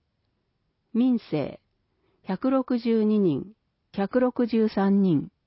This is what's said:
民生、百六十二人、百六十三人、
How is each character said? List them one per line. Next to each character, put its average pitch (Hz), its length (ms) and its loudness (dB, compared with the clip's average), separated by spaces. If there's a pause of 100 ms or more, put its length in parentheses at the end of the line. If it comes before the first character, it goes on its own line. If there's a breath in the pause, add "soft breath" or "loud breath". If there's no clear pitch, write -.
(920)
民 240 280 0
生、 - 400 -6 (640)
百 196 260 -4
六 262 300 0
十 226 240 0
二 214 160 2
人、 180 340 0 (380)
百 196 280 -4
六 247 280 0
十 220 220 0
三 196 340 2
人、 165 280 0 (160)